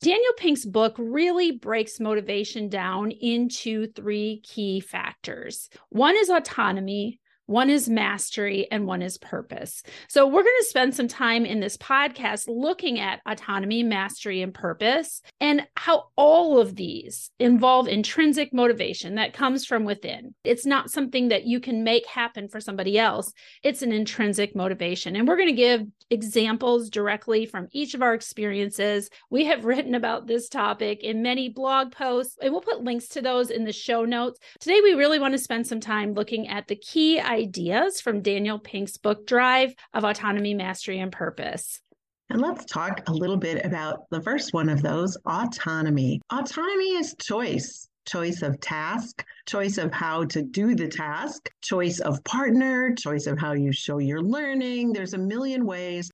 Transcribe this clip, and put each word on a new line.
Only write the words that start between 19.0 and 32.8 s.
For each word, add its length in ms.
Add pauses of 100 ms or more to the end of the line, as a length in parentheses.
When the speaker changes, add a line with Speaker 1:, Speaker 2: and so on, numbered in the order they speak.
Speaker 1:
that 180
comes 320
from 180
within. 500 (120)
It's 200
not 260
something 360
that 160
you 160
can 240
make 220
happen 420
for 140
somebody 360
else. 360 (300)
It's 180
an 100
intrinsic 640
motivation. 640
And 100
we're 80
gonna 160
give 360 (220)
examples 800
directly 560
from 260
each 220
of 80
our 120
experiences. 960 (200)
We 160
have 200
written 300
about 320
this 200
topic 560
in 180
many 280
blog 420
posts, 500
and 120
we'll 80
put 220